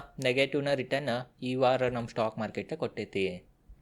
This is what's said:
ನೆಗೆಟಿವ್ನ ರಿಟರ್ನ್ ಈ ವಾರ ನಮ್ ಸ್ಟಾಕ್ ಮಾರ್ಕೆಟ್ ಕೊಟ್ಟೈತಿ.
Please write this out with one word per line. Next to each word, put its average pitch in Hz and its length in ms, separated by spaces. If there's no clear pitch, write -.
ನೆಗೆಟಿವ್ನ 135 500
ರಿಟರ್ನ್ 127 680
ಈ 127 120
ವಾರ 127 320
ನಮ್ 120 200
ಸ್ಟಾಕ್ 110 300
ಮಾರ್ಕೆಟ್ 107 400
ಕೊಟ್ಟೈತಿ. 95 680